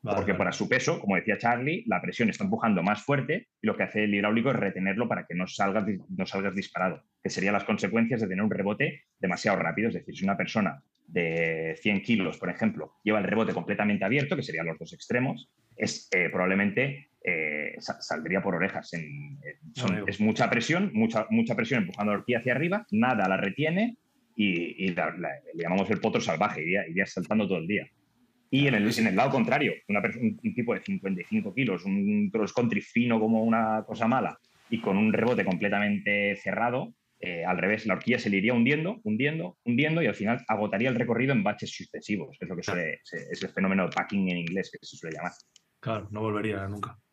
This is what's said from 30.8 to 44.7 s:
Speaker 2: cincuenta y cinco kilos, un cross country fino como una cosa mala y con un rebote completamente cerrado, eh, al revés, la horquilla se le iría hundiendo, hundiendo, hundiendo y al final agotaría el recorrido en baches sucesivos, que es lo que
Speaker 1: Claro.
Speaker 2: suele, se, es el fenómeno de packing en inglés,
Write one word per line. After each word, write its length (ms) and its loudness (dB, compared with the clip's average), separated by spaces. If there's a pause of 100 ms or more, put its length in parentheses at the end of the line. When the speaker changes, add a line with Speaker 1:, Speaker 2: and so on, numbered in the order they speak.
Speaker 2:
cincuenta 400 -4
y 20 -10
cinco 300 -2
kilos, 320 -2
un 440 2
cross 220 0
country 300 2
fino 360 2
como 240 2
una 440 2
cosa 200 -2
mala 320 0 (300)
y 100 -2
con 200 2
un 120 6
rebote 320 2
completamente 920 0
cerrado, 580 -2 (240)
eh, 280 -6
al 100 2
revés, 300 0
la 80 2
horquilla 240 0
se 100 -2
le 100 4
iría 140 2
hundiendo, 520 2
hundiendo, 600 -2
hundiendo 380 2
y 40 4
al 80 2
final 340 0
agotaría 420 0
el 60 0
recorrido 360 2
en 100 4
baches 280 -2
sucesivos, 680 -8
que 60 -10
es 60 -12
lo 60 -6
que 60 -8
Speaker 1:
Claro. 180 -2
Speaker 2:
suele, 240 -6
se, 120 -14 (140)
es 120 -8
el 80 -8
fenómeno 340 2
de 60 -2
packing 400 -2
en 80 -2
inglés, 320 -4